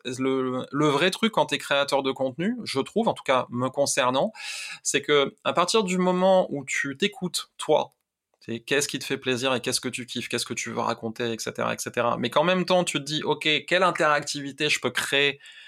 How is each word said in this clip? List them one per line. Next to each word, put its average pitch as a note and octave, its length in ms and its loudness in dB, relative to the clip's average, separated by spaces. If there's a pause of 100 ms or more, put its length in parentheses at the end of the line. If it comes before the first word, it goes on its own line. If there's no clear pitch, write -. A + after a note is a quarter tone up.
le, B2+ 680 -2
le D3 180 2
vrai D3 220 4
truc F#3+ 220 0
quand D3+ 140 2
t'es C#3+ 120 -2
créateur C#3 460 2
de C3+ 80 0
contenu, D#3+ 500 -2
je C3 160 -4
trouve, G3+ 300 0
en D3+ 40 4
tout - 120 -14
cas B2+ 260 2
me B2 180 -2
concernant, C3+ 640 2 (520)
c'est - 180 0
que C#3+ 400 2
à C3 100 0
partir F3+ 300 2
du F#3 160 -2
moment F#3 520 4
où C#3 140 -6
tu C3+ 320 -4
t'écoutes, - 600 -4
toi, - 360 0 (440)
c'est A#2 220 -8
qu'est-ce C#3+ 260 0
qui C#3 140 -6
te - 40 -10
fait C3+ 140 -4
plaisir C3 340 0
et B2 80 0
qu'est-ce B2 200 -2
que C3 80 -6
tu A#2+ 180 -8
kiffes, A#2+ 220 -8
qu'est-ce A#2 180 -4
que B2 80 -8
tu - 160 -8
veux A#2 80 -6
raconter, A2+ 540 -2
et A2 80 -6
cetera, A#2 340 -2
et - 40 -6
cetera. A#2 400 0
Mais A#2+ 120 -2
qu'en D3+ 140 2
même F3+ 200 2
temps, F3+ 200 2
tu - 140 -4
te C#3 60 -6
dis, « D3+ 200 -6
Ok, D3+ 240 -2 (180)
quelle F3+ 160 2
interactivité D3 880 0
je - 80 2
peux B2+ 120 -2
créer C#3 500 0 (280)